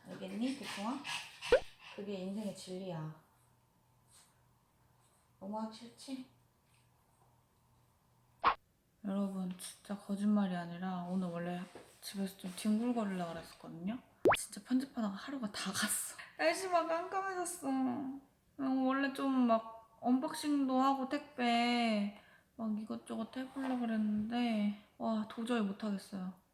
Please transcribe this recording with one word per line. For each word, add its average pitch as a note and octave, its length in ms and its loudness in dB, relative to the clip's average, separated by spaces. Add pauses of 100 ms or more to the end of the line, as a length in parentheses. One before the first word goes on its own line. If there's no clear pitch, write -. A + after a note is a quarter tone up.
알겠니, G3 520 -4
대통아? G#3+ 420 -4 (960)
그게 G3+ 180 -6
인생의 G3 420 -4
진리야. F3 600 -8 (2250)
너무 G#3 200 -6
하기 A3 160 -4
싫지? B3+ 540 -12 (2750)
여러분, F#3+ 520 -2
진짜 - 440 -10
거짓말이 G3+ 540 2
아니라 F3 540 -4
오늘 F#3 200 0
원래 F3 300 -4 (400)
집에서 G3 380 -6
좀 F#3 180 -8
뒹굴거리려고 G#3+ 760 2
그랬었거든요? E3 640 -8 (400)
진짜 - 260 -10
편집하다가 B3 520 0
하루가 B3+ 360 -6
다 - 200 -4
갔어. - 440 -2 (220)
날씨 E4 300 2
막 E4+ 200 4
깜깜해졌어. F4+ 840 -2
어, C4+ 960 -2 (220)
원래 C4+ 280 4
좀 C4 340 4
막 - 420 2 (100)
언박싱도 C4+ 800 4
하고 C4+ 300 4
택배 A#3 1120 2 (340)
막 A3 220 -2
이것저것 A3+ 580 -6
해보려고 C4 440 -4
그랬는데, G#3+ 1080 0 (120)
와, A3 280 0
도저히 A#3 340 0
못하겠어요. G3 840 -4 (100)